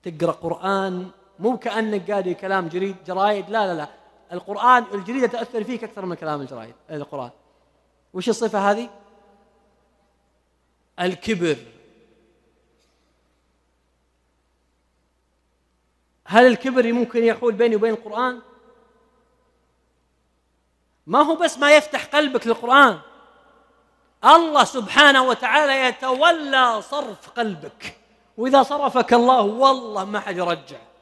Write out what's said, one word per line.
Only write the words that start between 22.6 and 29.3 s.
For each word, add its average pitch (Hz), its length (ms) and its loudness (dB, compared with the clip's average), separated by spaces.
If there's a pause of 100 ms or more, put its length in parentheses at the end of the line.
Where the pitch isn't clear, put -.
الله 302 380 6
سبحانه 262 600 4
وتعالى 262 640 0
يتولى 262 920 0
صرف 262 480 -10
قلبك، 180 680 -10 (400)
وإذا 262 260 4
صرفك 254 500 0
الله 240 280 4